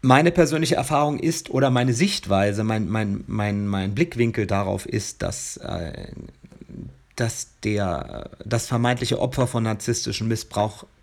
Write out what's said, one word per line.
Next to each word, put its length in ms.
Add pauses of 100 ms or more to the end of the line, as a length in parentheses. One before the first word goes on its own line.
Meine 240
persönliche 460
Erfahrung 420
ist, 320
oder 220
meine 200
Sichtweise, 720
mein, 240
mein, 380
mein, 420
mein 280
Blickwinkel 500
darauf 400
ist, 380
dass, 340
äh, 540 (1040)
dass 320 (160)
der, 680 (160)
das 220
vermeintliche 520
Opfer 280
von 160
narzisstischem 640
Missbrauch 580 (180)